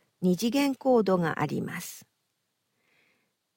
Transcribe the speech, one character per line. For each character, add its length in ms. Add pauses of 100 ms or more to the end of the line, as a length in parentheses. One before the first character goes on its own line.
(200)
二 160
次 140
元 240
コ 240
ー 40
ド 140
が 240
あ 60
り 160
ま 180
す。 240 (1500)